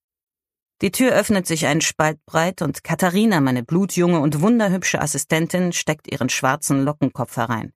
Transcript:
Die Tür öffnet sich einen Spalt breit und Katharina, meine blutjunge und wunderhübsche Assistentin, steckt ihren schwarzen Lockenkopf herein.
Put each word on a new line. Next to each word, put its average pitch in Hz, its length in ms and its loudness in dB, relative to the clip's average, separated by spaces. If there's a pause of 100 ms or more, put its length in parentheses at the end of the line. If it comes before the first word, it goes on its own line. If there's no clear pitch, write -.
(840)
Die 196 80 0
Tür 254 220 2
öffnet 196 340 0
sich 160 180 -2
einen 147 160 2
Spalt 151 440 -2
breit 170 360 -2
und 143 220 -4
Katharina, 185 580 2
meine 127 220 2
blutjunge 175 560 2
und 147 220 0
wunderhübsche 202 600 0
Assistentin, 170 720 -2
steckt - 380 -6
ihren 127 180 -4
schwarzen 139 540 0
Lockenkopf 135 520 -4
herein. 117 400 -4